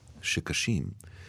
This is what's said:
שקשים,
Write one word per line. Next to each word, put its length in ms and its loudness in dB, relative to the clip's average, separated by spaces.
שקשים, 680 2